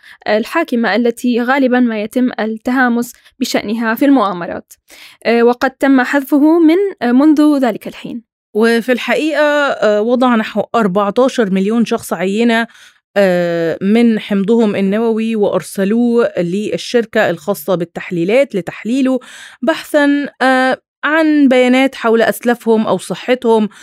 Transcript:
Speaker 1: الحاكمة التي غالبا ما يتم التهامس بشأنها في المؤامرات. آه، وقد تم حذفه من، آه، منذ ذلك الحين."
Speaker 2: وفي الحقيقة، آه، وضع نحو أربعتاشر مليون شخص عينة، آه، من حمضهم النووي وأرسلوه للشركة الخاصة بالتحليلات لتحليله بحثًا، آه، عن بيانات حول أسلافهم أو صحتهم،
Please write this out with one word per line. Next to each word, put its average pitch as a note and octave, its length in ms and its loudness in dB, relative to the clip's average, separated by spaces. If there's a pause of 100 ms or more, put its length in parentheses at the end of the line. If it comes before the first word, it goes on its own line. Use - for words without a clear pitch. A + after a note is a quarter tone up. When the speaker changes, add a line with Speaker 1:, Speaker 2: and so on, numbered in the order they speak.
(280)
Speaker 1:
الحاكمة A#3 680 -2
التي A#3 460 0
غالبا B3+ 380 2
ما A3+ 220 0
يتم B3 280 -2 (100)
التهامس A#3+ 760 -2 (260)
بشأنها A#3 560 -4
في C#4 100 0
المؤامرات. G3+ 680 0 (520)
آه، A#3 180 2
وقد B3 280 2
تم C4+ 300 2
حذفه C#4+ 580 2
من، E4 180 4 (240)
آه، A#3+ 100 0
منذ D4 480 4
ذلك A3+ 280 -4
الحين." - 440 -14 (220)
Speaker 2:
وفي A3+ 380 0
الحقيقة، C#4 520 -2
آه، C4+ 580 0
وضع A#3+ 340 2
نحو G#3+ 280 -2 (120)
أربعتاشر G#3 760 0
مليون G#3 340 0
شخص - 280 -4
عينة، A3+ 540 0 (500)
آه، F3 640 0
من A3 380 2
حمضهم G#3 560 0
النووي A3 600 -2
وأرسلوه G#3+ 1000 0
للشركة G3+ 920 -2
الخاصة F#3+ 460 -4
بالتحليلات F3+ 800 -2
لتحليله B3+ 640 -2 (420)
بحثًا، C#4+ 640 0 (140)
آه، C4 400 0 (220)
عن D4+ 440 2
بيانات B3+ 480 2
حول A3+ 260 0
أسلافهم A3+ 640 0
أو F#3 100 0
صحتهم، A3+ 720 -2 (140)